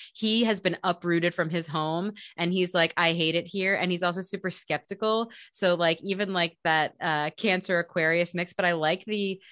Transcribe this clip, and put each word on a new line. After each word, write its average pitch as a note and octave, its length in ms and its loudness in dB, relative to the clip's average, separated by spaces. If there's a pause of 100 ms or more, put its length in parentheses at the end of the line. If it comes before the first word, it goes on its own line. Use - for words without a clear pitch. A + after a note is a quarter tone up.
(140)
he A3 300 2
has G#3+ 160 2
been F3 240 0
uprooted F3 500 0
from D#3+ 160 -2
his E3 180 -2
home D#3+ 440 -2 (260)
and E3+ 140 0
he's F3+ 220 0
like, E3 240 2
"I E3 160 4
hate E3 220 0
it E3+ 120 -2
here." F#3+ 280 0
And F3+ 140 -2
he's F3 140 -2
also F3 180 0
super F#3 280 -6
skeptical. A3 840 -2 (220)
So, F3+ 220 2
like, E3+ 280 2
even, G3 300 -2
like, E3+ 320 0
that, D#3+ 340 2
uh, D3+ 380 0
Cancer F#3 420 0
Aquarius E3+ 560 0
mix, F3 180 -4
but F#3 120 0
I F3 80 2
like D#3+ 320 0
the, G3+ 360 -4 (100)